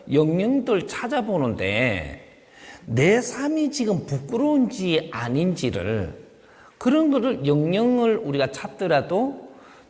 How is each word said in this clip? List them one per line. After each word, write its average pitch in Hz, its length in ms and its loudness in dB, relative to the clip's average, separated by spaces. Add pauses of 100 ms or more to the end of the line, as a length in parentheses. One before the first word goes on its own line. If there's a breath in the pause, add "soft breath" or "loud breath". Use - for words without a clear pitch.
(120)
영령들 180 760 2
찾아보는데 117 1600 -2 (400 loud breath)
내 160 340 4
삶이 294 500 -2
지금 208 340 -2
부끄러운지 220 1080 0
아닌지를, 117 1080 -2 (540 loud breath)
그런 302 340 2
거를 233 360 0
영령을 214 720 2
우리가 139 340 -2
찾더라도 180 920 -2 (440 loud breath)